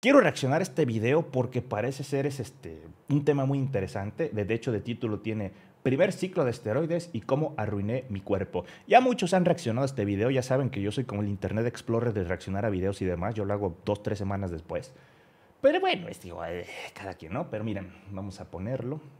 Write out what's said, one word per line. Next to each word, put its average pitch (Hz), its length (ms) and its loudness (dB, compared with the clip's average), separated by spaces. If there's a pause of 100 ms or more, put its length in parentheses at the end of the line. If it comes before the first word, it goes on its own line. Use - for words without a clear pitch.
Quiero 277 140 10
reaccionar 143 400 2
a - 20 0
este 165 220 2
video 123 480 2
porque 123 280 0
parece 120 440 -2
ser 139 220 0
es, 135 120 -4
este, 80 420 -12 (280)
un 143 160 2
tema 143 180 4
muy 135 140 2
interesante. 110 720 -2
De, 104 160 -2
de 104 80 0
hecho, 117 180 -2
de 104 80 0
título 107 400 -4
tiene 107 320 -4 (320)
"Primer 131 300 4
ciclo 185 320 0
de 120 60 2
esteroides 160 600 -2
y 113 80 -4
cómo 147 380 0
arruiné 104 500 -2
mi 95 140 -6
cuerpo". 92 420 -2 (240)
Ya 226 140 10
muchos 240 320 2
han 185 100 6
reaccionado 139 400 2
a - 20 2
este 131 200 0
video. 101 260 2
Ya 131 120 2
saben 131 260 2
que 98 120 -4
yo 104 120 -2
soy 131 100 -2
como 104 200 -2
el 104 40 -2
Internet 101 380 -2
Explorer 117 480 0
de 101 100 0
reaccionar 95 400 -2
a 113 60 0
videos 95 320 0
y 98 40 0
demás. 90 300 -2
Yo 107 80 -2
lo 98 100 0
hago 101 300 -2
dos, 101 180 0
tres 104 160 -2
semanas 98 320 -2
después. 82 440 -8 (680)
Pero 311 220 4
bueno, 339 260 -2
es, - 140 -12
digo, 85 240 -10
eh, 87 200 -6 (280)
cada 95 220 -10
quien, 80 180 -12
¿no? 151 160 -6
Pero 107 160 -6
miren, 95 260 -6 (180)
vamos 95 300 -10
a 90 100 -14
ponerlo. 123 520 -6 (180)